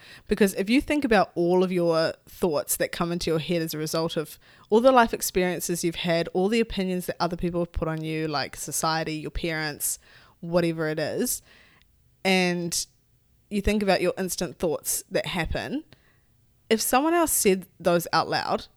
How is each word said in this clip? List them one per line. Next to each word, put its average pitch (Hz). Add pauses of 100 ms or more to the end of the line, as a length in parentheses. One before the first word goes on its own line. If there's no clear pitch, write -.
(280)
Because 202
if 196
you 262
think 294
about 214
all 180
of 180
your 165 (140)
thoughts -
that -
come 170
into 175
your 160
head 170
as 160
a 151
result 160
of 156 (320)
all 220
the 262
life 233
experiences 180
you've 165
had, 170
all 185
the 226
opinions 185
that -
other 175
people 175
have 170
put 160
on 160
you, 156
like 143
society, 160
your 151
parents, 156 (400)
whatever 165
it 156
is, 151 (800)
and 175 (640)
you 208
think 208
about 190
your 180
instant 180
thoughts -
that -
happen, 160 (840)
if -
someone 294
else 339
said 196 (140)
those 175
out -
loud, 160